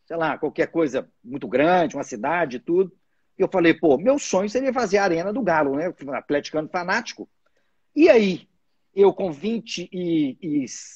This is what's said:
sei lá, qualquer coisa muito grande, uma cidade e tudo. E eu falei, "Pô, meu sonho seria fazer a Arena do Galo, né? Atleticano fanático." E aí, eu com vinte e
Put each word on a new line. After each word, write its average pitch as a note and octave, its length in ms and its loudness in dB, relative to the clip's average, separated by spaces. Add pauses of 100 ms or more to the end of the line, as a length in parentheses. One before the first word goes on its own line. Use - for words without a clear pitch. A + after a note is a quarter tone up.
sei E3 120 -10
lá, D#3 220 -2
qualquer D3+ 320 -2
coisa C3+ 360 -2 (160)
muito C3 240 -12
grande, D3+ 480 2
uma C#3 80 -6
cidade C3+ 540 -4
e - 20 -8
tudo. F3+ 320 0 (460)
E - 40 0
eu F3+ 80 0
falei, E3 240 2
"Pô, C#3+ 240 2
meu B3+ 200 2
sonho G3+ 320 -2
seria C4 240 -2
fazer A3 240 0
a G3 60 2
Arena F3+ 300 -2
do C4 100 -4
Galo, D#3 320 2
né? D#3 180 -4 (200)
Atleticano C#3+ 560 -4
fanático." F#3 600 -6 (640)
E D#4 160 6
aí, G3+ 380 4 (480)
eu F#3+ 180 6
com F#3+ 160 -4
vinte F3 640 -8
e D#3 760 -2 (300)